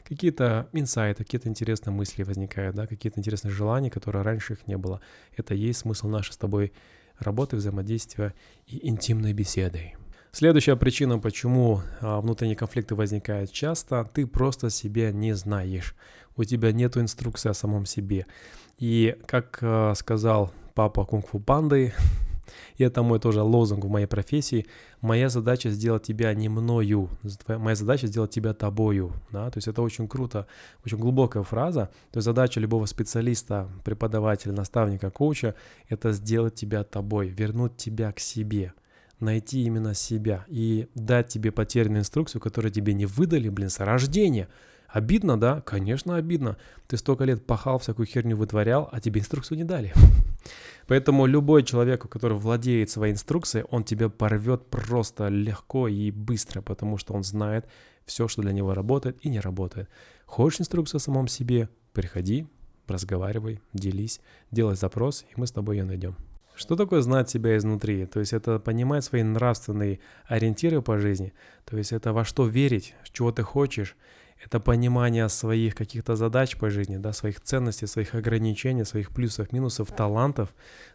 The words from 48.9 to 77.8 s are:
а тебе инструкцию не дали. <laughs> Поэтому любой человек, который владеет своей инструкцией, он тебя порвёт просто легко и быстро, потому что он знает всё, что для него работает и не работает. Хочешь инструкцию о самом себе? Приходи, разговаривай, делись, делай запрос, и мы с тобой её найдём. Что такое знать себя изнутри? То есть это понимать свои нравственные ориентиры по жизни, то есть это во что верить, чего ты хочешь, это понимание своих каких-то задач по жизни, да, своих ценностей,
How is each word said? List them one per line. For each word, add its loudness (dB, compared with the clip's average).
а -8
тебе 0
инструкцию -4
не -4
дали. -4
<laughs> -20
Поэтому 6
любой 6
человек, 0
который -2
владеет 2
своей 0
инструкцией, -2
он 0
тебя 0
порвёт 0
просто -2
легко -2
и -2
быстро, -4
потому -4
что -8
он -2
знает -4
всё, -2
что -4
для 0
него 0
работает -2
и -4
не 0
работает. -6
Хочешь 2
инструкцию -2
о -2
самом -2
себе? -2
Приходи, -2
разговаривай, -6
делись, -4
делай 2
запрос, -2
и -8
мы -2
с -8
тобой -4
её -2
найдём. -6
Что -4
такое 2
знать 2
себя 2
изнутри? 0
То -4
есть -2
это 0
понимать 0
свои 0
нравственные 0
ориентиры 2
по 0
жизни, 0
то -6
есть -4
это -2
во 2
что 2
верить, 0
чего 0
ты -4
хочешь, -2
это -2
понимание 2
своих 0
каких-то -4
задач 0
по -2
жизни, -2
да, -6
своих -6
ценностей, -2